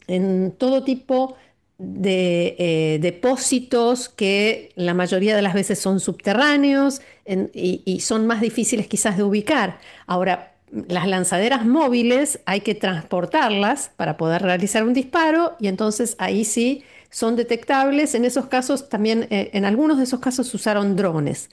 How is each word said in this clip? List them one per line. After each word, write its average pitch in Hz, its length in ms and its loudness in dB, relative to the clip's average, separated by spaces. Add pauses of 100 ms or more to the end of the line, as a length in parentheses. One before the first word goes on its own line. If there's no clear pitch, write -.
en 185 500 0
todo 262 260 2
tipo 262 520 -2 (420)
de, 185 800 0
eh, 160 440 2
depósitos 247 1080 0
que 208 680 0
la 175 180 0
mayoría 185 420 2
de 208 60 4
las 190 120 0
veces 190 260 0
son 190 200 0
subterráneos, 277 1000 2 (240)
en, 190 280 -4
y, 180 320 -4
y 185 160 -2
son 220 260 0
más 226 140 0
difíciles 226 460 -2
quizás 208 300 -2
de 208 60 2
ubicar. 202 560 0 (280)
Ahora, 180 460 -2 (340)
las 180 200 -2
lanzaderas 196 580 0
móviles 247 800 2
hay 196 160 -2
que 208 140 -2
transportarlas 202 1200 -2
para 156 200 -4
poder 165 240 0
realizar 196 420 0
un 240 100 2
disparo 320 640 0
y 208 80 -2
entonces 214 500 -2
ahí 196 260 -2
sí 240 400 0 (260)
son 233 260 -2
detectables. 269 800 0
En 233 100 2
esos 254 220 0
casos 269 420 -2
también, 220 400 0
eh, 196 240 -2
en 196 120 0
algunos 277 320 2
de 262 60 2
esos 254 160 -2
casos 254 280 -2
se 208 100 -8
usaron 202 380 0
drones. 160 580 -2